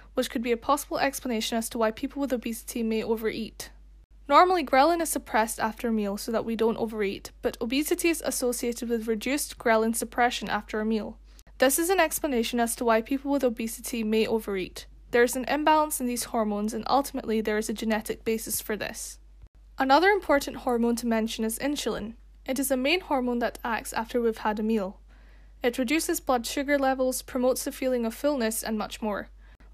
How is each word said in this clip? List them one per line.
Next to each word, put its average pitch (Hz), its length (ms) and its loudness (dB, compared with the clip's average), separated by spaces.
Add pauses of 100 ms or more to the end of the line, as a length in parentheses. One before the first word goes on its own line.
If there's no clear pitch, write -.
(140)
which 254 160 -2
could 247 120 -4
be 240 120 0
a 226 40 2
possible 285 420 -2
explanation 240 580 -2
as 226 100 -4
to - 100 -8
why 220 140 2
people 269 300 -8
with 269 100 -2
obesity 233 500 -6
may 220 220 0
overeat. 220 680 -4 (580)
Normally, 349 340 8
ghrelin 294 380 6
is 320 80 -2
suppressed 226 500 0
after 220 300 -2
a - 20 0
meal 208 240 0
so 220 160 -6
that 220 140 0
we 226 100 -2
don't 220 220 2
overeat, 214 540 -4 (100)
but 240 180 -4
obesity 294 480 0
is 320 180 0
associated 240 640 -2
with 233 220 -2
reduced 240 480 -2
ghrelin 220 360 2
suppression 240 540 0
after 208 320 -4
a 214 60 -2
meal. 220 320 -2 (400)
This 269 200 4
is 339 120 0
an 381 100 4
explanation 254 640 0
as 233 160 0
to 254 80 -4
why 226 160 4
people 277 300 -4
with 277 120 2
obesity 233 580 -4
may 220 240 2
overeat. 202 600 -4 (260)
There 240 120 6
is 247 120 2
an 254 140 -2
imbalance 302 500 4
in 254 80 -2
these 240 160 -4
hormones, 214 500 -2
and 220 140 -8
ultimately 226 540 0
there 214 160 0
is 214 100 -2
a 226 60 -4
genetic 214 500 -4
basis 226 380 -2
for 214 160 -6
this. - 420 -10 (580)
Another 277 300 6
important 330 480 2
hormone 240 400 2
to 233 100 -6
mention 226 380 0
is 220 160 -2
insulin. 226 540 -4 (320)
It 269 120 -2
is 269 140 0
a 262 60 2
main 302 240 2
hormone 247 380 0
that 226 240 -2
acts 233 300 -4
after 226 260 -2
we've 226 200 2
had 214 180 -2
a 220 60 -2
meal. 214 360 0 (600)
It 247 160 0
reduces 302 420 0
blood 254 280 0
sugar 285 320 0
levels, 262 420 0
promotes 247 420 0
the 277 80 -4
feeling 254 360 -2
of 226 80 -4
fullness, 240 480 0
and 220 120 -2
much - 280 -6
more. 202 260 -4 (440)